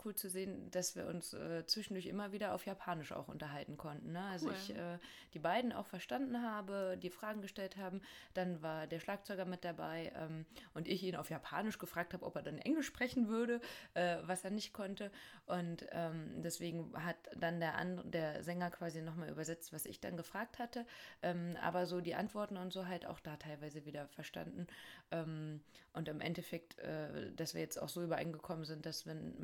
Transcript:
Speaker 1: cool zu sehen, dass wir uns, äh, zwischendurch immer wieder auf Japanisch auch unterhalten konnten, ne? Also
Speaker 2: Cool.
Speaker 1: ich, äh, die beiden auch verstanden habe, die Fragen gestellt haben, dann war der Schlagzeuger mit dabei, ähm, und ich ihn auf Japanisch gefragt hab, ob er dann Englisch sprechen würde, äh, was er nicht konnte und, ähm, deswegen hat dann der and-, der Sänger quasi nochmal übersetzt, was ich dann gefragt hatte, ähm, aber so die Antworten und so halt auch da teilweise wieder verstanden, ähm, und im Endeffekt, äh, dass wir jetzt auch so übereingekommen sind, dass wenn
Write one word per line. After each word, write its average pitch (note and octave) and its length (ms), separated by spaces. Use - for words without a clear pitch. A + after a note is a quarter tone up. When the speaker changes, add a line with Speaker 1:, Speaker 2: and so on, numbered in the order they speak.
Speaker 1:
cool G#3 100
zu - 140
sehen, F#3 420
dass F3+ 240
wir F3 120
uns, E3+ 260
äh, E3 340
zwischendurch F#3+ 420
immer G3+ 240
wieder G3+ 220
auf F#3 120
Japanisch F3+ 460
auch - 160
unterhalten D3+ 500
konnten, D3+ 340
ne? F3 140
Also F#3+ 220
Speaker 2:
Cool. G3 60
Speaker 1:
ich, G3 220
äh, F3 220
die E3+ 60
beiden G#3 340
auch G3+ 140
verstanden A#3+ 560
habe, G3 600
die F3+ 80
Fragen - 300
gestellt G3 380
haben, F#3+ 240
dann F3+ 260
war D#3 260
der D#3+ 140
Schlagzeuger G3+ 460
mit F3+ 180
dabei, E3 500
ähm, D#3+ 300
und E3 140
ich F#3 140
ihn F3+ 140
auf D3 140
Japanisch F3 480
gefragt E3+ 340
hab, F3+ 100
ob D#3 140
er C#3+ 60
dann D3+ 160
Englisch C#4+ 280
sprechen B3+ 420
würde, A#3 320
äh, F3 300
was F3+ 200
er F#3+ 60
nicht G#3 220
konnte G3+ 400
und, E3+ 460
ähm, E3 500
deswegen E3+ 500
hat E3+ 120
dann E3+ 240
der D#3+ 160
and-, F3+ 260
der D#3+ 300
Sänger F3 280
quasi E3 320
nochmal D#3+ 280
übersetzt, D#3 420
was D#3 140
ich - 140
dann F3 160
gefragt G3 420
hatte, A#3+ 260
ähm, F3 400
aber F3 240
so F3+ 140
die E3+ 160
Antworten G#3 400
und F3+ 160
so F#3 160
halt F3 180
auch E3 140
da D3+ 160
teilweise D3+ 500
wieder C#3+ 220
verstanden, E3+ 580
ähm, D#3 500
und E3 160
im D3+ 120
Endeffekt, - 580
äh, D3+ 560
dass D#3+ 200
wir E3 80
jetzt D#3 180
auch D#3 80
so F3 140
übereingekommen D#3+ 640
sind, D#3 220
dass D#3 200
wenn D#3+ 380